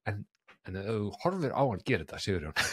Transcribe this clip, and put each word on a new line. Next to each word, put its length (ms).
En, 140
en 100
ef 140
þú 180
horfir 320
á 80
hann 240
gera 180
þetta, 140
Sigurjón, 360